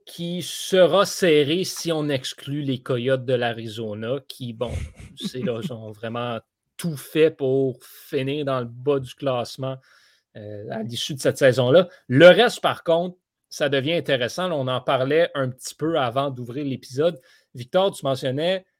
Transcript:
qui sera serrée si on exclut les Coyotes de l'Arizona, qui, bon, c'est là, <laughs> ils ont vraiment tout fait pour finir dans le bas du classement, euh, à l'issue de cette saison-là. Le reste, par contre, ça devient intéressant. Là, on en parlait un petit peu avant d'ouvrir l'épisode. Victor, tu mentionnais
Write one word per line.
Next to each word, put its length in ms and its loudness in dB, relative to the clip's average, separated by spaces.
qui 340 -8
sera 640 4
serrée 600 2
si 260 -6
on 180 -2
exclut 540 -6
les 180 -4
Coyotes 440 -2
de 100 0
l'Arizona, 840 -4
qui, 260 -12
bon, 180 -6
c'est 260 -10
là, 180 -4
<laughs> 40 -10
ils 100 -8
ont 180 -14
vraiment 480 -6
tout 200 -6
fait 320 2
pour 540 0
finir 640 -6
dans 140 -2
le 60 -4
bas 340 -2
du 140 -10
classement, 640 -6
euh, 360 -14
à 100 -8
l'issue 320 -8
de 60 -10
cette 180 0
saison-là. 520 6
Le 220 10
reste, 320 6
par 220 -2
contre, 340 0
ça 200 -2
devient 240 0
intéressant. 540 -2
Là, 80 -2
on 120 -2
en 140 -2
parlait 540 2
un 140 -2
petit 260 -14
peu 240 -2
avant 320 -2
d'ouvrir 340 -10
l'épisode. 540 -2
Victor, 380 0
tu 120 -14
mentionnais 600 -2